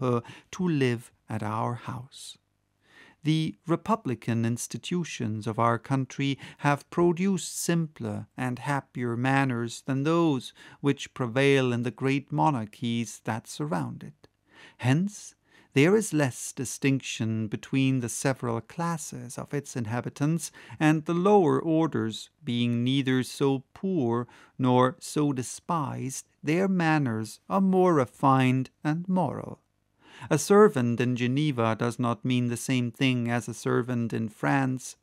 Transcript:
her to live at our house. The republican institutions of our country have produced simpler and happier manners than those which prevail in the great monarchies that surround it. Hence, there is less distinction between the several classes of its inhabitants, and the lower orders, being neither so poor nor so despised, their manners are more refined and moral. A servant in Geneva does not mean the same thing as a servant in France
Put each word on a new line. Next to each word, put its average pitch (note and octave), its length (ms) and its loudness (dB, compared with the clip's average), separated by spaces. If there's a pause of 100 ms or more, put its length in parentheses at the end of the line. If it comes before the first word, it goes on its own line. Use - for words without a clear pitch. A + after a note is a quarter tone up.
her B2 200 0 (300)
to F3+ 180 -4
live B2+ 440 0 (160)
at A2 160 -6
our A2+ 300 -4
house. B2 600 -14 (840)
The D#3 320 0 (140)
republican C3+ 760 -2
institutions A#2 1040 -6
of A2+ 140 -4
our A#2 180 4
country C3+ 600 -4 (180)
have C#3+ 320 -2
produced F3 680 0
simpler B2+ 680 -4 (100)
and B2+ 220 -4
happier B2+ 580 -4
manners B2+ 680 0
than C3+ 160 -2
those D#3+ 500 2 (280)
which C#3 340 -2
prevail C3 580 2
in A#2+ 120 -2
the A#2+ 80 -2
great C3+ 400 -4
monarchies A#2 880 -2
that A2+ 240 -6
surround D3+ 560 -8
it. - 240 -20 (520)
Hence, E3 580 -2 (380)
there E3 220 6
is A3 160 0
less D3 400 -2
distinction A2+ 960 -2
between C3+ 520 -2
the A#2+ 80 -6
several A#2+ 520 -4
classes D3+ 800 -8
of - 160 -10
its C#3+ 200 -8
inhabitants, B2 800 -4 (260)
and D#3 260 2
the E3+ 100 -2
lower F3+ 460 4
orders, D#3 680 -2 (160)
being A#2+ 400 0
neither C3 380 2
so C3+ 500 0
poor B2 540 0 (320)
nor B2+ 420 4
so D3 320 -2
despised, B2+ 960 -6 (140)
their E3+ 260 2
manners D3+ 800 0
are F#3+ 120 2
more F#3 340 6
refined C3 760 4 (140)
and E3+ 240 -2
moral. D3+ 520 -2 (720)
A D#3+ 80 2
servant D#3 640 6
in B2 160 2
Geneva B2 600 2
does A#2+ 220 -2
not A#2 260 -2
mean B2 240 2
the A#2+ 80 -2
same B2 340 -2
thing B2 400 0
as A#2+ 180 -2
a A#2 60 -10
servant A#2+ 580 -2
in A2+ 160 -4
France C3+ 760 -2